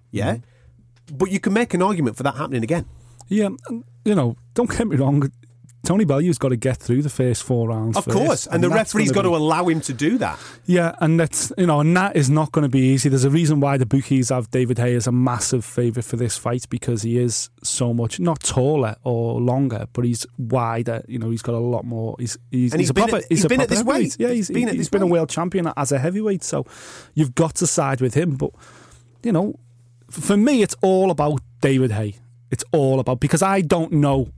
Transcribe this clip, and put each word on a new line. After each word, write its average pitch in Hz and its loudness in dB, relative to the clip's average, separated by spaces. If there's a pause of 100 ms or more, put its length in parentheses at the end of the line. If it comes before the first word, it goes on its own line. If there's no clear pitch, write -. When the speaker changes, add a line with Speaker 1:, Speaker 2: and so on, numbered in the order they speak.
(120)
Speaker 1:
yeah? 135 -2
Speaker 2:
Mm-hmm. - -18
Speaker 1:
But 180 -2
you 196 -2
can 196 -2
make 233 0
an 175 0
argument 170 0
for 131 -6
that 131 -2
happening 131 -4
again. 160 -2 (440)
Speaker 2:
Yeah, 202 0 (200)
and, 233 -10 (220)
you 208 2
know, 120 0 (180)
don't 240 0
get 233 -2
me 170 0
wrong, 139 2 (540)
Tony 196 2
Bellew's 147 2
gotta 127 0
get 123 -2
through 120 0
the 147 -4
first 123 -2
four 117 0
rounds 113 -2
Speaker 1:
Of - 0
Speaker 2:
first, - 0
Speaker 1:
course, 269 0
and - -4
Speaker 2:
and 170 0
Speaker 1:
the - 2
Speaker 2:
that's 214 0
Speaker 1:
referee's 214 2
Speaker 2:
gonna 196 2
Speaker 1:
gotta 170 2
Speaker 2:
be 151 0
Speaker 1:
allow 165 2
him 160 2
to 139 -6
do 147 0
that. 98 -4 (280)
Speaker 2:
Yeah, 175 2
and 165 4
that's, - -2
you 185 2
know, 151 4
and 156 4
that 190 0
is 135 4
not 151 2
gonna 151 2
be 131 2
easy. 131 4
There's 131 2
a 139 4
reason 151 4
why 139 2
the 131 0
bookies 131 2
have 127 -2
David 127 0
Haye 123 2
as 120 -2
a 123 0
massive 123 0
favourite 120 -2
for - -6
this 117 -2
fight, 123 -4
because 117 -4
he 117 0
is 123 -2 (140)
so 120 -2
much, 117 -2
not 170 0
taller 131 0
or 117 -2
longer, 123 0
but 123 -2
he's 120 -2 (120)
wider. 117 -2
You 123 -8
know, 113 -4
he's 117 -4
got 117 -4
a 117 -2
lot 120 -2
more. 113 -6
He's, 120 -6 (140)
he's, 123 2
Speaker 1:
And 160 2
Speaker 2:
he's 180 2
Speaker 1:
he's - 2
Speaker 2:
a 131 0
Speaker 1:
been 190 4
Speaker 2:
proper, 226 0
Speaker 1:
at, - -6
Speaker 2:
he's 165 2
Speaker 1:
he's 175 4
Speaker 2:
a 151 2
Speaker 1:
been 262 4
at 247 2
Speaker 2:
proper - -
Speaker 1:
this 226 2
Speaker 2:
heavyweight. 247 2
Speaker 1:
weight. - -2
Speaker 2:
Yeah, 233 0
Speaker 1:
He's 214 -2
Speaker 2:
he's, 185 -4
Speaker 1:
been 240 0
at 202 -2
Speaker 2:
he's 170 -2
Speaker 1:
this 160 -4
Speaker 2:
been 202 0
a - 2
Speaker 1:
weight. 175 2
Speaker 2:
world 160 2
champion 170 -2
as 139 -2
a 135 0
heavyweight, 196 -2
so 139 -4 (480)
you've 143 0
got 165 0
to 170 0
side 135 0
with 127 0
him. 156 0
But, 143 -4 (720)
you 233 -2
know, 190 0 (520)
f-, - -16
for 196 0
me, 233 4
it's - -2
all 190 4
about 147 0 (220)
David 131 2
Haye. 104 -4 (340)
It's - -4
all 135 2
about, 127 -2
because 147 2
I 196 2
don't 165 0
know 139 2